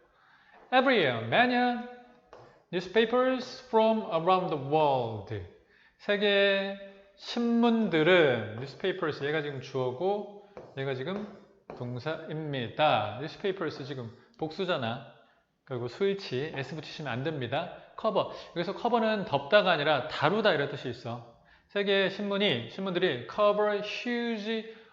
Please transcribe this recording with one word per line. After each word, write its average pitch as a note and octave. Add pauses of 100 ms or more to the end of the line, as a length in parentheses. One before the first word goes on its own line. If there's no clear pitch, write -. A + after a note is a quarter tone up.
(720)
Every B3+
year, A#2
매년 A#3+ (880)
newspapers A#3
from A3
around F3+
the D3
world. A#2 (520)
세계 G3 (380)
신문들은, F3+
newspapers, D3
얘가 D3+
지금 C#3
주어고 C#3 (300)
얘가 C3+
지금 F#3 (480)
동사입니다. B2+
newspapers D#3
지금 C3 (280)
복수잖아. D3+ (520)
그리고 B2
수일치, E3
S C#3
붙이시면 D3
안 B2+
됩니다. D3+ (200)
커버. G3 (240)
여기서 F3
커버는 A3
덮다가 F3+
아니라 D3
다루다 G3
이런 C#3+
뜻이 C#3+
있어. A#2+ (320)
세계 G3
신문이, G3
신문들이 F3+
cover G#3
huge A3+ (100)